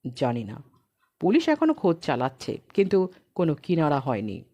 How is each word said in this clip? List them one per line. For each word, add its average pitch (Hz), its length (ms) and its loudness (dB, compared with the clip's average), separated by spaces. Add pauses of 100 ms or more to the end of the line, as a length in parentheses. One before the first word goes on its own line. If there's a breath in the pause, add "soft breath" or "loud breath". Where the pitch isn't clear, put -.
(160)
জানি 120 280 -2
না, 101 200 -14 (560)
পুলিশ 269 300 2
এখনো 311 240 2
খোঁজ 170 240 0
চালাচ্ছে, 131 600 -4 (160)
কিন্তু 190 340 2 (280 soft breath)
কোনো 165 200 0
কিনারা 156 440 0
হয়নি। 107 440 -4 (100)